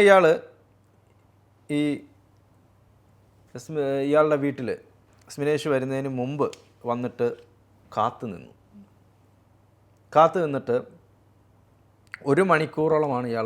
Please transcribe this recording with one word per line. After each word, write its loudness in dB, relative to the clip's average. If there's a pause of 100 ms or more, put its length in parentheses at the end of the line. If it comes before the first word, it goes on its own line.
ഇയാൾ 8 (1500)
ഈ 0 (1800)
സ്മ-, -6 (220)
ഇയാളുടെ 4
വീട്ടിൽ -6 (640)
സ്മിനേഷ് -4
വരുന്നതിന് -4
മുമ്പ് -4 (420)
വന്നിട്ട് -4 (680)
കാത്തു -4
നിന്നു. -18 (1600)
കാത്തു 4
നിന്നിട്ട് -4 (1600)
ഒരു 2
മണിക്കൂറോളമാണ് -2
ഇയാൾ -4